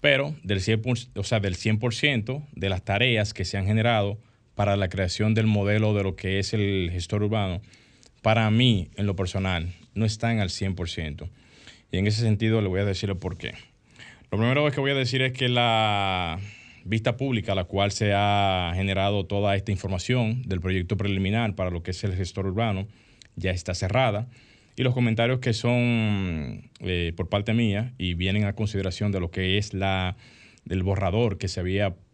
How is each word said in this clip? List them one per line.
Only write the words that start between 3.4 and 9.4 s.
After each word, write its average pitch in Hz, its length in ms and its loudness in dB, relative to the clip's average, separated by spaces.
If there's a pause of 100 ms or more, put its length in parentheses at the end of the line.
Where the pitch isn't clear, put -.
se 92 120 -6
han 95 100 -2
generado 107 520 2 (380)
para 101 200 2
la 98 120 0
creación 95 440 0
del 110 140 2
modelo 107 480 2
de 101 80 2
lo 95 140 -2
que 95 240 -2
es 101 140 -4
el 98 380 0
gestor 90 300 -2
urbano, 101 380 -2 (600)
para 110 300 4
mí, 110 460 4
en 98 100 0
lo 98 80 0
personal, 90 580 -2 (220)